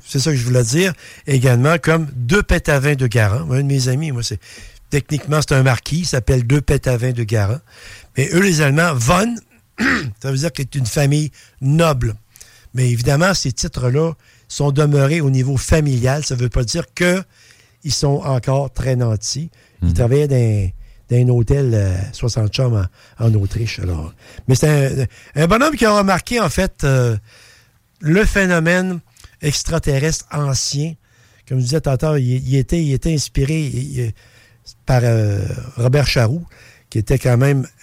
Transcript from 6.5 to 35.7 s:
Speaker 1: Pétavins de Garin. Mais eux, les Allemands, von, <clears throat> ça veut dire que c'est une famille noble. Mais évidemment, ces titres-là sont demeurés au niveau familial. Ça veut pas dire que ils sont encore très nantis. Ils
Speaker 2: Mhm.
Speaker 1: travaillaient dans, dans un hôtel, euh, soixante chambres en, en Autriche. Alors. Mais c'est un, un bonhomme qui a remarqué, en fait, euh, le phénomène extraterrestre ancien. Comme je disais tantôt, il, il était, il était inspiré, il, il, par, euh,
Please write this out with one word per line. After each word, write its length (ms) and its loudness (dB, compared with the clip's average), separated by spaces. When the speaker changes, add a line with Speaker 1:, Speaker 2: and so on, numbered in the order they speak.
Speaker 1:
Pétavins 500 0
de 100 -4
Garin. 380 -2
Mais 160 0
eux, 100 4
les 200 2
Allemands, 320 2
von, 420 2
<clears throat> 440 -4
ça 100 -4
veut 60 -2
dire 140 -2
que 100 -6
c'est 120 -10
une 120 -2
famille 440 0
noble. 560 2
Mais 160 0
évidemment, 440 2
ces 180 -4
titres-là 640 -2
sont 240 -2
demeurés 480 2
au 100 2
niveau 260 0
familial. 680 0
Ça 100 -4
veut 140 -2
pas 160 -2
dire 300 -4
que 280 0
ils 100 -4
sont 320 0
encore 480 -2
très 240 -2
nantis. 540 -2
Ils 60 2
Speaker 2:
Mhm. 60 2
Speaker 1:
travaillaient 340 2
dans, 420 2
dans 80 4
un 60 2
hôtel, 420 2
euh, 220 2
soixante 420 -4
chambres 320 0
en, 100 0
en 60 4
Autriche. 460 -2
Alors. 320 -6
Mais 60 4
c'est 520 2
un, 60 2
un 40 4
bonhomme 300 2
qui 100 2
a 100 4
remarqué, 440 0
en 100 0
fait, 340 -2
euh, 320 2
le 260 2
phénomène 760 0
extraterrestre 880 -2
ancien. 600 -4
Comme 100 -2
je 60 0
disais 160 0
tantôt, 360 0
il, 300 -2
il 100 0
était, 280 0
il 80 0
était 220 -2
inspiré, 480 -2
il, 380 -6
il, 120 -4
par, 180 2
euh, 380 0